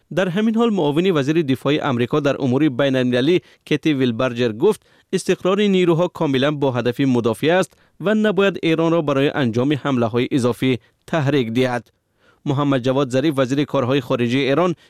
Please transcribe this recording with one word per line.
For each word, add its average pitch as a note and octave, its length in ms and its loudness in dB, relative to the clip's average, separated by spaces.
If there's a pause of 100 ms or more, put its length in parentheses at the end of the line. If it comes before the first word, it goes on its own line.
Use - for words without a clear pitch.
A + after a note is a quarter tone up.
(140)
در F#3 140 0
همین G#3+ 260 0
حال A#3 160 0
معاون F3 400 0
وزیر D#3 320 0
دفاع C#3 460 -2
آمریکا B2 320 0
در C#3 220 -2
امور C#3 260 2
بین‌المللی C3 720 0 (260)
کتی D#3 260 0
ویلبرجر B2 600 0
گفت D#3 300 0 (300)
استقرار F#3+ 480 -2
نیروها F3+ 480 2
کاملاً C#3 420 0
با C#3+ 220 -2
هدف A#2+ 280 -2
مدافع A#2+ 460 0
است F3 260 0 (280)
و G3 140 0
نباید G3 480 0
ایران E3 300 2
را E3+ 100 2
برای C#3 320 0
انجام B2 380 0
حمله‌های B2 580 -2
اضافی B2 480 0 (280)
تحریک C3+ 460 -2
دهد. A#2+ 360 -2 (560)
محمد C#3 380 0
جواد C3 280 0
ظریف C3 260 0
وزیر C3+ 280 0
کارهای C3+ 360 0
خارجه A#2+ 380 -2
ایران C#3+ 360 0 (140)